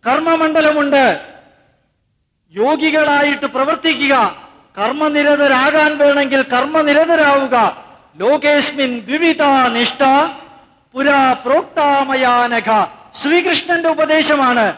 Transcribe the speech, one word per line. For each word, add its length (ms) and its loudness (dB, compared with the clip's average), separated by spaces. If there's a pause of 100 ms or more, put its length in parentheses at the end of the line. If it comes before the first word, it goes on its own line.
കർമ്മമണ്ഡലമുണ്ട്. 1120 0 (1300)
യോഗികളായിട്ട് 960 0
പ്രവർത്തിക്കുക, 880 -2 (420)
കർമ്മനിരതരാകാൻ 1200 0
വേണമെങ്കിൽ 440 2
കർമ്മനിരതരാവുക. 1400 0 (320)
"ലോകേസ്മിൻ 840 0
ദ്വിവിധ 680 0
നിഷ്ഠ 640 0 (640)
പുരാ 380 0
പ്രോക്താമയാനഘ", 1500 0 (360)
ശ്രീകൃഷ്ണന്റെ 680 0
ഉപദേശമാണ്. 880 0